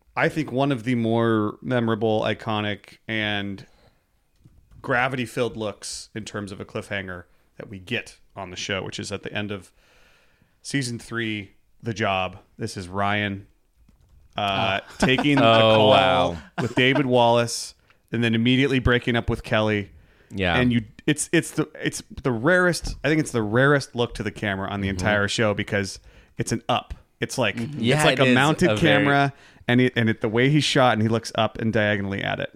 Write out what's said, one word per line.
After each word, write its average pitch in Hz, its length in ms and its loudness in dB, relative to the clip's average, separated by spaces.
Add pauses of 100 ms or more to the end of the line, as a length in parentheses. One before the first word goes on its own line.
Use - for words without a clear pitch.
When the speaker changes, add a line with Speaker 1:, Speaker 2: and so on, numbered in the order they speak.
(160)
Speaker 1:
I 139 120 2
think, 147 240 -6
one 139 180 0
of 113 140 -4
the 123 120 0
more 113 680 0
memorable, 113 600 0
iconic, 104 760 -6 (100)
and 104 560 -4 (1160)
gravity-filled 123 720 -2
looks - 580 -10
in 107 100 -10
terms 101 280 -10
of 101 80 -14
a 101 40 -12
cliffhanger 95 600 -10 (320)
that - 120 -16
we 98 100 -14
get 92 400 -8 (160)
on 95 160 -14
the 92 60 -16
show, 95 260 -4
which 95 160 -10
is 98 120 -8
at 98 120 -8
the - 100 -12
end 104 180 -6
of 95 220 -12 (880)
season 120 360 -4
three, 110 540 -8 (300)
The 110 120 -6
Job. 95 440 -2 (200)
This 113 180 -8
is 90 120 -10
Ryan, 101 580 -2 (880)
uh, 98 460 0
Speaker 2:
Oh. - 160 -18
Speaker 1:
taking 143 400 2
Speaker 3:
<laughs> - 20 4
Oh, - 20 4
Speaker 1:
a 113 180 6
call 110 300 6
Speaker 3:
wow. 92 460 4 (240)
Speaker 1:
with 123 140 -4
David 131 320 2
Wallace 120 680 2 (380)
and 117 100 0
then 113 120 2
immediately 127 440 2
breaking 123 380 2
up 113 120 -2
with 117 140 -4
Kelly. 107 480 0 (400)
Speaker 3:
Yeah. 95 260 0
Speaker 1:
And 123 160 2
you, 117 100 2 (240)
it's, - 260 0
it's 160 200 2
the, 151 160 -2 (140)
it's - 200 -6 (200)
the 131 100 0
rarest, 175 680 0
I 135 60 0
think 156 120 2
it's 143 120 -2
the 117 100 0
rarest 131 540 2
look 120 180 -2
to - 80 -6
the 104 100 -4
camera 98 360 -6
on 101 120 -6
the 98 80 -2
Speaker 3:
Mm-hmm. 92 100 -4
Speaker 1:
entire 101 300 2
show 107 260 0
because 101 440 -4 (380)
it's - 160 -6
an 113 160 -4
up. 117 260 -4 (260)
It's - 180 -6
like, 110 180 0
Speaker 2:
Mm-hmm. 117 180 -8
Speaker 1:
it's 123 80 -8
Speaker 3:
Yeah, 139 220 2
Speaker 1:
like 147 140 2
Speaker 3:
it 143 40 4
Speaker 1:
a - 40 4
Speaker 3:
is 123 80 6
Speaker 1:
mounted 147 360 4
Speaker 3:
a 107 60 2
very 143 220 4
Speaker 1:
camera, 139 340 2 (360)
and 123 120 4
it, 127 160 4
and 113 140 2
it, 107 100 -4
the 117 80 0
way 120 220 2
he's 147 140 4
shot, 127 280 4
and 107 100 0
he 113 60 2
looks 113 280 -2
up 110 220 0
and 113 140 -2
diagonally 104 500 0
at 98 160 -4
it. - 180 -6